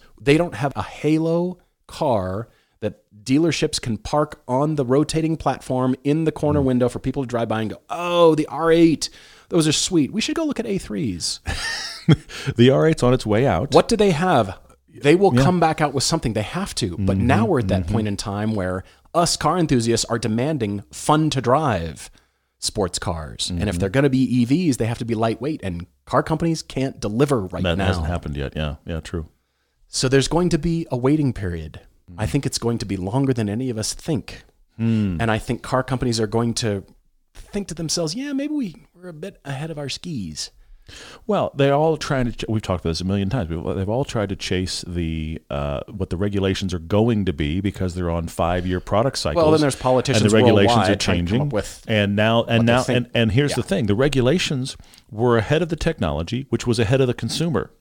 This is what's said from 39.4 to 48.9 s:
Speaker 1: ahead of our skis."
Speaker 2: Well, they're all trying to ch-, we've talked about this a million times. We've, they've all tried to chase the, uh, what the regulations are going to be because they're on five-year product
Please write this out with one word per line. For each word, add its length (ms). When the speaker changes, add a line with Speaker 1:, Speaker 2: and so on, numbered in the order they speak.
Speaker 1:
ahead 260
of 60
our 100
skis." 640
Speaker 2:
Well, 280
they're 180
all 220
trying 300
to 80
ch-, 160
we've 120
talked 220
about 80
this 100
a 40
million 240
times. 200
We've, 260
they've 120
all 160
tried 260
to 60
chase 500
the, 640
uh, 300
what 200
the 80
regulations 560
are 60
going 460
to 80
be 280
because 340
they're 160
on 160
five-year 540
product 360